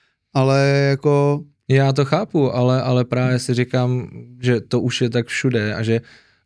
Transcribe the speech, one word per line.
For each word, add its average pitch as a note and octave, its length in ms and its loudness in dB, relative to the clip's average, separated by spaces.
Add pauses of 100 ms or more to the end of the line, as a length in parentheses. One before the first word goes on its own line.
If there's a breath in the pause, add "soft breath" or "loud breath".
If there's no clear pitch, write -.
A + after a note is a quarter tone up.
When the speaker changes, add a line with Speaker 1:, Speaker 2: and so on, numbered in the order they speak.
(340)
Speaker 1:
ale, C#3 560 2
jako, C#3+ 540 0 (260)
Speaker 2:
Já C3+ 240 4
to C#3 120 0
chápu, D#3 500 0
ale, B2+ 260 2
ale B2+ 240 0
právě B2+ 340 0
si B2+ 140 -4
říkám, B2 560 -2 (320)
že B2 200 0
to - 200 -2
už B2 200 -4
je A#2+ 80 0
tak A#2 180 -2
všude A2 480 -2
a A2+ 80 -6
že A2+ 180 0 (440 soft breath)